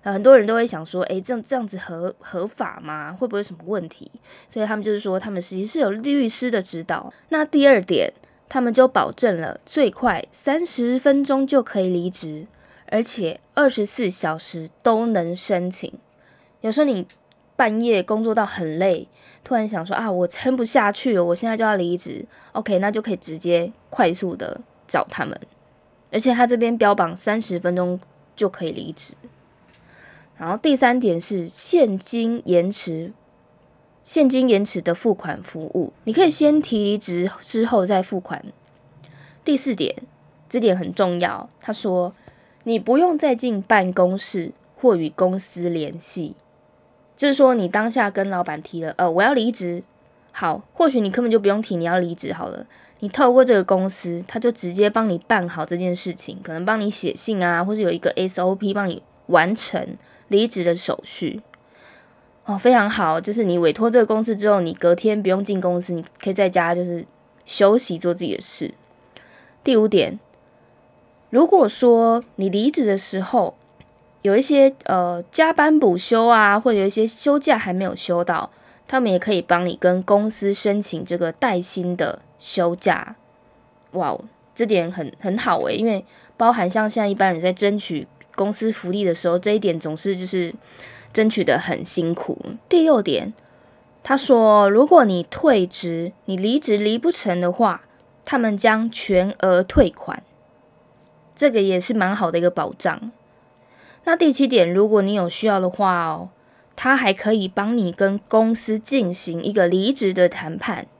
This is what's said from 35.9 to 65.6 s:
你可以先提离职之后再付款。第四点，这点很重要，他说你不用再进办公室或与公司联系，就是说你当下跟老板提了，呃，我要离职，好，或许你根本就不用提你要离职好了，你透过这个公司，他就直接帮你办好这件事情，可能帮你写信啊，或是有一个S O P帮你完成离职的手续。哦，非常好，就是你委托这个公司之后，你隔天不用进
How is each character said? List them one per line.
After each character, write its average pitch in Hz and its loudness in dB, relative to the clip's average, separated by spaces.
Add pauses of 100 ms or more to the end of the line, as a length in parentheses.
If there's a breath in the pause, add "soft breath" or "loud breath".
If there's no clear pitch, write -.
你 226 -4
可 359 6
以 320 4
先 302 4
提 226 -2
离 208 0
职 180 -4 (100)
之 226 -2
后 214 2
再 190 2
付 185 -6
款。 - -12 (1040 soft breath)
第 302 2
四 262 -2
点， 160 -4 (540)
这 247 -4
点 214 2
很 156 -6
重 180 0
要， - -4 (100)
他 - -12
说 185 -4 (500 soft breath)
你 226 -2
不 226 2
用 330 2
再 285 2
进 226 -4
办 190 0
公 185 2
室 185 -6 (240)
或 226 4
与 156 -2
公 185 -2
司 175 -8
联 165 -6
系， - -8 (800)
就 294 0
是 277 4
说 269 6
你 202 0
当 214 -2
下 226 0
跟 196 -2
老 180 -4
板 156 -8
提 165 -10
了， 156 -8
呃， 180 2
我 180 2
要 262 4
离 240 0
职， 180 -8 (500)
好， 185 -4 (100)
或 330 2
许 254 0
你 196 -2
根 240 -2
本 233 0
就 220 4
不 202 2
用 208 0
提 208 -6
你 170 -4
要 175 0
离 175 -4
职 - -10
好 170 -10
了， - -12 (360 soft breath)
你 208 -8
透 262 4
过 254 8
这 247 4
个 196 6
公 185 2
司， 175 -8
他 226 -8
就 240 2
直 180 -8
接 208 2
帮 220 0
你 170 -2
办 185 0
好 160 -8
这 175 -6
件 180 -2
事 180 -6
情， - -12
可 170 -14
能 170 -8
帮 214 0
你 208 -2
写 190 -4
信 196 -2
啊， 170 0
或 202 -2
是 214 -2
有 175 2
一 170 -4
个 - 0
S 185 -4
O 185 0
P 196 -4
帮 202 -2
你 - -8 (240)
完 175 4
成 - -4 (420 soft breath)
离 208 4
职 202 -6
的 170 2
手 - -6
续。 - -8 (1040 soft breath)
哦， 202 -4
非 240 4
常 214 4
好， 170 0
就 202 -8
是 226 -2
你 175 0
委 165 2
托 226 0
这 240 4
个 220 6
公 220 0
司 226 -2
之 208 0
后， 202 4
你 170 -4
隔 175 2
天 208 0
不 190 -2
用 190 0
进 196 -4